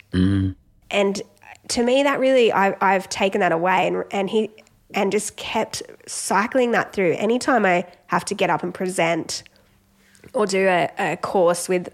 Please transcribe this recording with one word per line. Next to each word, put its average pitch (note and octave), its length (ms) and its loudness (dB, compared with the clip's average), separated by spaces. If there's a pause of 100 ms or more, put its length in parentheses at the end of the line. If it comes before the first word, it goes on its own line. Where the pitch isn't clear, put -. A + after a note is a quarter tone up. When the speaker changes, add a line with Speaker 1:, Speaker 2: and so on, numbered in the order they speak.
(120)
Speaker 1:
Mm. F#2+ 440 0 (340)
Speaker 2:
And G3 320 0 (460)
to B3 140 -2
me, B3+ 200 2
that C#4 160 0
really, B3+ 340 4
I, G3 280 2
I've F#3+ 280 2
taken G3+ 320 -2
that F3 120 2
away F3+ 340 2
and, F3+ 240 -2
and G3 180 -4
he, G#3+ 220 0 (420)
and G3 200 0
just G#3 240 -4
kept - 460 -6 (240)
cycling A#3+ 640 0
that F#3+ 200 0
through. F3 220 0
Anytime A#3+ 500 0
I F3+ 220 0 (220)
have - 180 -2
to - 80 -6
get F#3 160 0
up D#3 120 -2
and F3+ 120 -6
present E3+ 680 -4 (920)
or G#3+ 100 0
do F#3+ 220 0
a, F3 320 2
a F3+ 180 -4
course F3 520 0
with F3+ 260 -2